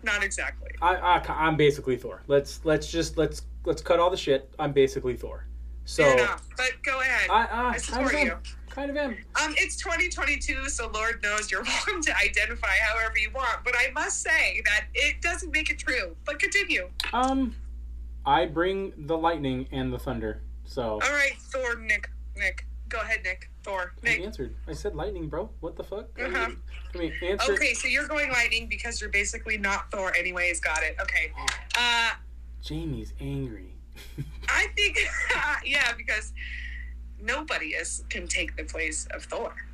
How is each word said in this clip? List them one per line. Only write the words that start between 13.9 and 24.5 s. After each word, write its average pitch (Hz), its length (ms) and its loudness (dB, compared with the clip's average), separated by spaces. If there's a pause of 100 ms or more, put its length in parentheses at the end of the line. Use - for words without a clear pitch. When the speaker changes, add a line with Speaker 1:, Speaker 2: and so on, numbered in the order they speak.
Speaker 1:
must 330 280 0
say 277 440 2
that 208 280 4
it 285 300 2
doesn't 339 280 -2
make 208 200 0
it 311 80 -2
true. 208 360 -2 (100)
But 294 120 -4
continue. 370 500 2 (240)
Speaker 2:
Um, 262 440 2 (680)
I 156 220 6
bring 185 480 0 (140)
the 160 100 2
lightning 143 540 2
and 131 200 0
the 123 60 -2
thunder. 113 460 -4 (220)
So. - 180 -2
Speaker 1:
All 107 160 0
right, 277 400 2
Thor, 247 380 -4
Nick, 214 340 -2 (260)
Nick. 196 300 -4 (220)
Go 226 100 -4
ahead, 220 240 -2
Nick. 185 260 -6 (140)
Thor, 185 300 -4 (100)
Speaker 2:
I 233 60 2
Speaker 1:
Nick. 226 120 2
Speaker 2:
answered. 139 340 -6 (120)